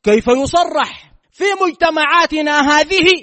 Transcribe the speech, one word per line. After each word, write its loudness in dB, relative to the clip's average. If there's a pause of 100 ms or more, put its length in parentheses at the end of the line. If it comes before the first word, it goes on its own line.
كيف 0
يصرح -2 (200)
في -8 (220)
مجتمعاتنا 0
هذه 2 (160)